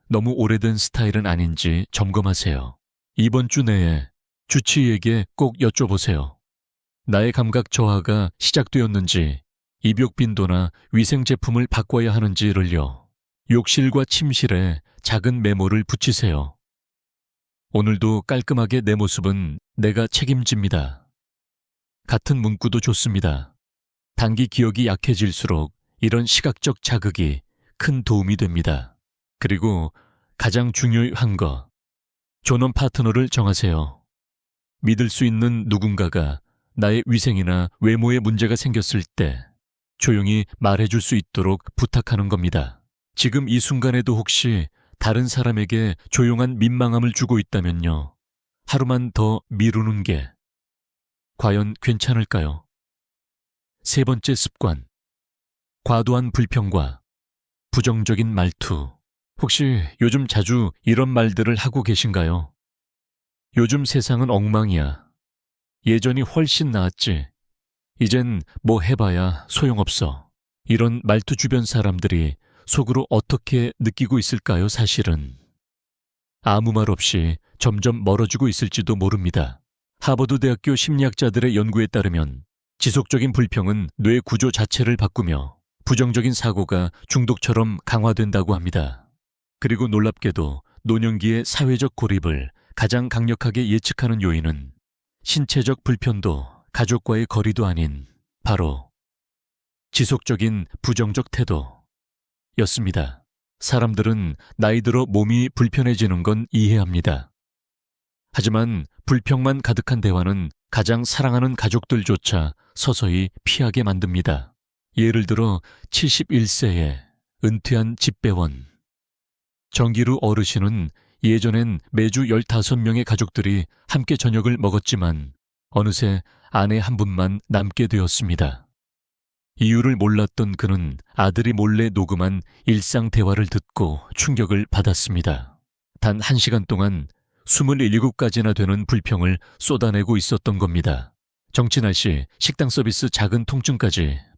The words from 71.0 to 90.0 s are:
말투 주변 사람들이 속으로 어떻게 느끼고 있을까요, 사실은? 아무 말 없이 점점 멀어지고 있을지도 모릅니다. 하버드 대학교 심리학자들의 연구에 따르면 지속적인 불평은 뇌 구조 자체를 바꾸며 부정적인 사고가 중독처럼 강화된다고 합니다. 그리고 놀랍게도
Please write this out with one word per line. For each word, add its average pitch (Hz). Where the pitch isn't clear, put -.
말투 110
주변 123
사람들이 90
속으로 131
어떻게 120
느끼고 117
있을까요, 101
사실은? 82
아무 110
말 107
없이 82
점점 113
멀어지고 104
있을지도 101
모릅니다. 92
하버드 131
대학교 127
심리학자들의 123
연구에 107
따르면 80
지속적인 123
불평은 104
뇌 117
구조 120
자체를 117
바꾸며 85
부정적인 123
사고가 95
중독처럼 113
강화된다고 104
합니다. 85
그리고 117
놀랍게도 98